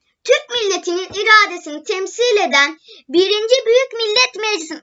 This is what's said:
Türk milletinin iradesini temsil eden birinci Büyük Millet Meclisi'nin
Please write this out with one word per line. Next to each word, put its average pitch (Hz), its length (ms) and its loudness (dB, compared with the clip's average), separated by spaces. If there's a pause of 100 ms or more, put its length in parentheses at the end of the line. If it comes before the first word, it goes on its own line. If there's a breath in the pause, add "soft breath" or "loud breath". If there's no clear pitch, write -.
(240)
Türk 605 260 2
milletinin 370 640 -4
iradesini 359 720 0
temsil 415 520 -2
eden 294 420 0 (300 loud breath)
birinci 415 460 2 (120)
Büyük 508 260 2
Millet 453 440 -2
Meclisi'nin 339 460 -6